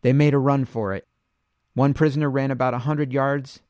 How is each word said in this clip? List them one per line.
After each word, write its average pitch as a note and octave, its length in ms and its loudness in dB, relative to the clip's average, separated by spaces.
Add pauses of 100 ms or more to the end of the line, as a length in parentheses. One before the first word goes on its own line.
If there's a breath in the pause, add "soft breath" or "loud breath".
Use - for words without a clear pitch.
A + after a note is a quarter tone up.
They B2 100 2
made C#3+ 220 4
a C#3 60 4
run C#3 260 2
for G#2 300 -6
it. - 120 -12 (680)
One C3+ 180 2
prisoner D3 380 0
ran C3+ 180 -2
about B2+ 240 -2
a B2 60 -4
hundred C#3+ 340 -4
yards C#3 460 -4 (100)